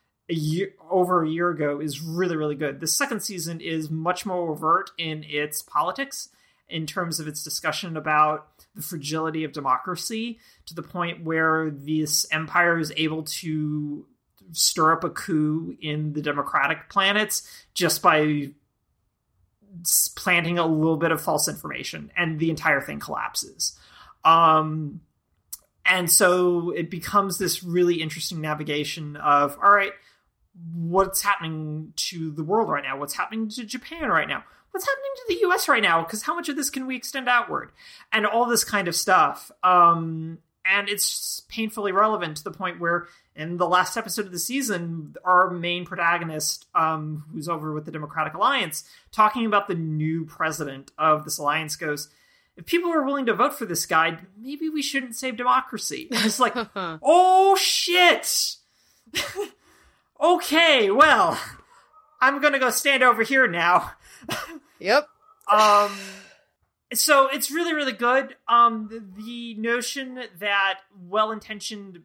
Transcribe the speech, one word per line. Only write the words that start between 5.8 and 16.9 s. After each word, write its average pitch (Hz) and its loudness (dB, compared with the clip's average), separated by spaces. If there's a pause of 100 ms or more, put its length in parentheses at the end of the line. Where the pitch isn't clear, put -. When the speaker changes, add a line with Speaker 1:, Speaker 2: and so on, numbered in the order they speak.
Speaker 1:
in 160 -6
terms 165 -6
of 156 -8
its 151 -10
discussion 165 -6
about 151 0 (280)
the - -14
fragility 160 -6
of 147 -6
democracy, 175 -4 (260)
to - -18
the 165 -8
point 170 -6
where 160 2
this 151 -2
empire 170 2
is 156 -4
able 156 -2
to 151 -6 (480)
stir 160 2
up 165 0
a 175 -2
coup 160 -2
in 151 -4
the 147 -4
democratic 143 -2
planets 202 -2